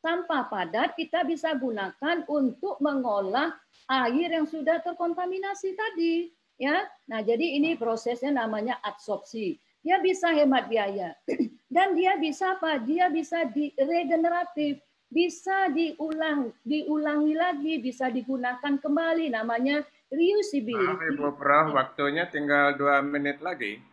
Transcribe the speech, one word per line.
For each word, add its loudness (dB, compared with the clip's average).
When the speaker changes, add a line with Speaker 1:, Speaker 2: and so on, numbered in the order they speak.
Speaker 1:
sampah -2
padat, -2
kita -2
bisa -2
gunakan -4
untuk -2
mengolah 0
air 0
yang 0
sudah 0
terkontaminasi -4
tadi, -2
ya. -2
Nah, -6
jadi 0
ini 2
prosesnya -2
namanya -2
adsorpsi. -6
Dia 2
bisa 2
hemat 4
biaya -2
<clears throat> -6
dan 4
dia 4
bisa 0
apa? 0
Dia 2
bisa -2
di-regeneratif, 0
bisa 0
diulang, -2
diulangi 0
lagi, 0
bisa -4
digunakan -2
kembali, 0
namanya 0
reusability. 2
Speaker 2:
Maaf, -2
Ibu 0
Prof, 6
waktunya 0
tinggal 4
dua 4
menit -2
lagi. -6